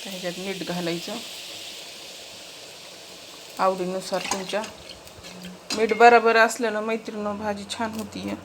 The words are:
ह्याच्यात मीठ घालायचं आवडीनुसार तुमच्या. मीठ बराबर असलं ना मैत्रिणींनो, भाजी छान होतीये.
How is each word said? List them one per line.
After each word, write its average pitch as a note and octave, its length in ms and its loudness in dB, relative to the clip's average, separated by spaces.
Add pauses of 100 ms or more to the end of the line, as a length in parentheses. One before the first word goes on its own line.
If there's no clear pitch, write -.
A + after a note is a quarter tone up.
ह्याच्यात F3+ 340 -6
मीठ F3+ 260 -4
घालायचं F3 540 -4 (2500)
आवडीनुसार F#3 640 0 (120)
तुमच्या. F#3+ 280 -2 (1120)
मीठ A3 200 4
बराबर A3+ 420 10
असलं A3+ 380 4
ना G#3+ 80 0
मैत्रिणींनो, G#3+ 520 -4
भाजी G#3 300 -4 (140)
छान A3+ 140 -2
होतीये. G3+ 540 -6